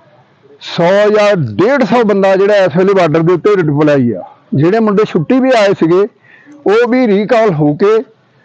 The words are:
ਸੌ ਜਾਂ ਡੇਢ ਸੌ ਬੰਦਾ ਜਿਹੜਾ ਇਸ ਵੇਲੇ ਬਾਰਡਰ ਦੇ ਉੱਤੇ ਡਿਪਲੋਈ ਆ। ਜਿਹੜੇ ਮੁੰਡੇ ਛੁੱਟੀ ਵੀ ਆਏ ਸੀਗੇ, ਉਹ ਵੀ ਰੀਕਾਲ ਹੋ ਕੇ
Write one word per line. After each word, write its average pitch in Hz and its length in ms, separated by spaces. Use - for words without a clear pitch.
ਸੌ - 240
ਜਾਂ 208 520
ਡੇਢ 170 460
ਸੌ 240 220
ਬੰਦਾ 196 320
ਜਿਹੜਾ 202 200
ਇਸ 185 200
ਵੇਲੇ 190 180
ਬਾਰਡਰ 165 260
ਦੇ 165 120
ਉੱਤੇ 208 240
ਡਿਪਲੋਈ 147 560
ਆ। 87 100
ਜਿਹੜੇ 175 260
ਮੁੰਡੇ 214 240
ਛੁੱਟੀ 208 360
ਵੀ 254 100
ਆਏ 208 220
ਸੀਗੇ, 180 360
ਉਹ 226 220
ਵੀ 254 180
ਰੀਕਾਲ 214 460
ਹੋ 151 220
ਕੇ 214 280